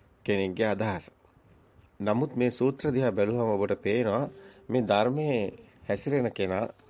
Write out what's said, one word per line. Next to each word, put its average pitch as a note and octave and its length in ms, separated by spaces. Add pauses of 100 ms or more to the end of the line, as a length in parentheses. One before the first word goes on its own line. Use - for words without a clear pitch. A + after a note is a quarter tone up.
(240)
කෙනෙක්ගේ G2 420
අදහස. G2+ 440 (920)
නමුත් A2 360
මේ B2 140
සූත්‍ර C#3 420
දිහා B2 200
බැලුවම A2 420
ඔබට G2 280
පේනවා A2 420 (440)
මේ B2 140
ධර්මයේ B2 580 (420)
හැසිරෙන B2 500
කෙනා F#2+ 320 (260)